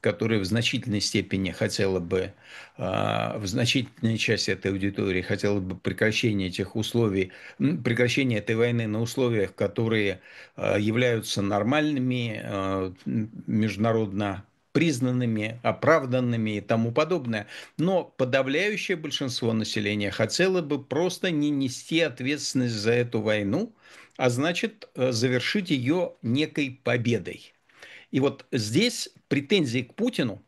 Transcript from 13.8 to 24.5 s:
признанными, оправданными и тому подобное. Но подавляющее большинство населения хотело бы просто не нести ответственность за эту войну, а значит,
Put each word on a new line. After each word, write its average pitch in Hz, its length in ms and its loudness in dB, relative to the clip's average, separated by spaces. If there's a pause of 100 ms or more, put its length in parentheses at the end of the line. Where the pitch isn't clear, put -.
признанными, 123 920 0
оправданными 123 960 2
и - 40 -4
тому 113 300 2
подобное. 135 540 0 (320)
Но 175 260 2
подавляющее 139 920 0
большинство 135 560 -2
населения 104 600 0
хотело 175 500 2
бы 143 220 -2
просто 175 480 0
не 147 180 2
нести 139 500 -2
ответственность 131 760 0
за 107 160 2
эту 120 300 2
войну, 107 520 0 (440)
а 131 120 4
значит, 170 680 -2